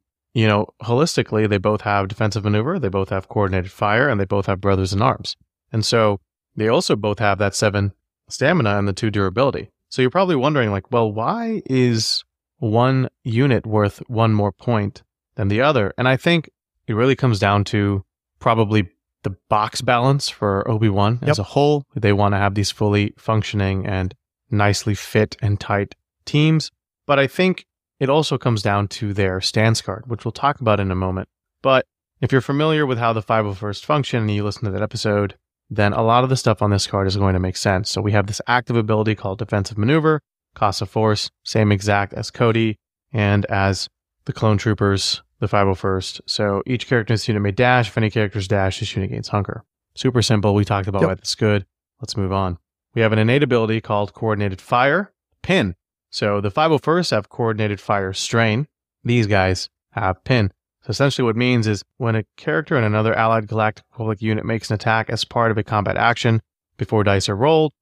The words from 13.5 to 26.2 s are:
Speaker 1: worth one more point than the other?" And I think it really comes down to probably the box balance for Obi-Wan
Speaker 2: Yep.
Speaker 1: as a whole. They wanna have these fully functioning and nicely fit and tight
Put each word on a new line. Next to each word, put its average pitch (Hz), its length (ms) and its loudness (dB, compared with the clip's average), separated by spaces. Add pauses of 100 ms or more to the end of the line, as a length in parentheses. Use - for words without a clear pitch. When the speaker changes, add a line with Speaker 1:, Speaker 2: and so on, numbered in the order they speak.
Speaker 1:
worth 107 320 0 (100)
one 113 280 2
more 101 160 0
point 104 500 -4 (360)
than 104 100 -2
the 104 140 0
other?" 131 360 2
And 123 100 0
I 131 100 2
think 170 340 0 (340)
it 117 80 -4
really 123 220 2
comes 120 240 0
down 101 260 4
to 101 400 0 (340)
probably 110 500 2 (340)
the 98 120 -6 (140)
box 107 320 0
balance 127 460 2
for 98 420 -2
Obi-Wan 107 520 0
Speaker 2:
Yep. - 80 -2
Speaker 1:
as 151 100 2
a 101 40 -2
whole. 143 420 0 (100)
They 104 160 2
wanna 101 260 2
have 98 180 0
these 101 160 -2
fully 104 460 0
functioning 101 680 -2
and 95 280 -4 (380)
nicely 104 440 0
fit - 460 -2
and 104 180 -2
tight 101 360 -4 (300)